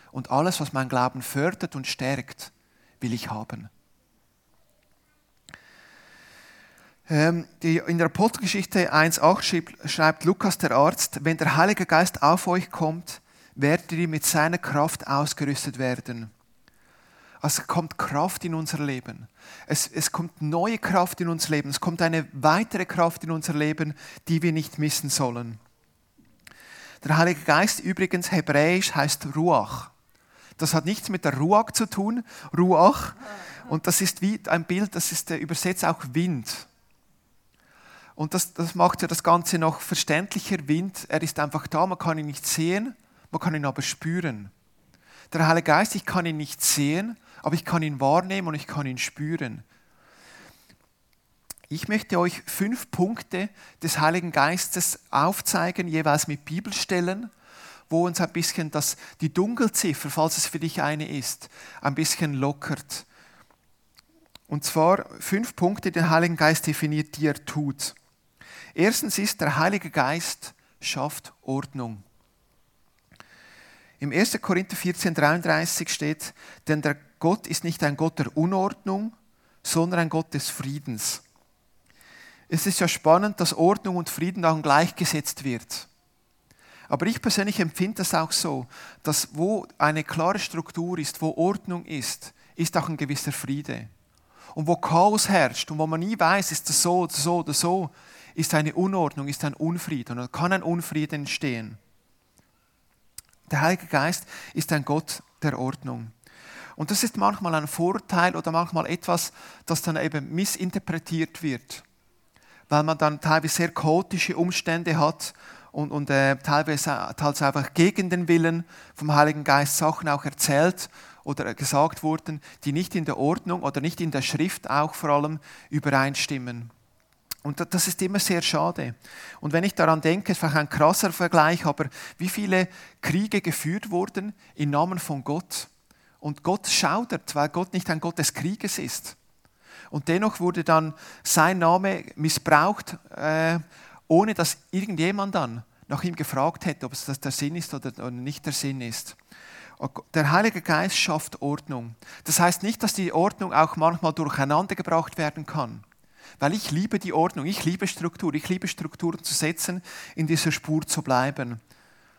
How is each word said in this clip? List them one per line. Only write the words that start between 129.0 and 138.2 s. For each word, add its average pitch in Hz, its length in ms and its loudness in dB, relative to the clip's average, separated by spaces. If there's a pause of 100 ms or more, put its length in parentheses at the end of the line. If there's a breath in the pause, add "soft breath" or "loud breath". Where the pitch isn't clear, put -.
Und 147 120 -4
wenn 170 120 4
ich 196 100 0
daran 160 260 6
denke, 185 320 2
ist 165 60 0
vielleicht 156 180 0
ein 147 120 2
krasser 170 440 4
Vergleich, 170 520 4
aber 143 220 0 (320 loud breath)
wie 180 100 -4
viele 185 400 2 (320 loud breath)
Kriege 208 400 0
geführt 175 500 -4
wurden 196 440 -4 (200 soft breath)
im 147 160 -2
Namen 170 280 2
von 143 260 -6
Gott. - 440 -6 (500 soft breath)
Und 147 240 -8
Gott 190 260 0
schaudert, 190 640 0
weil 147 140 2
Gott 175 240 -4
nicht 180 160 -4
ein 160 120 -2
Gott 170 180 -6
des 147 160 0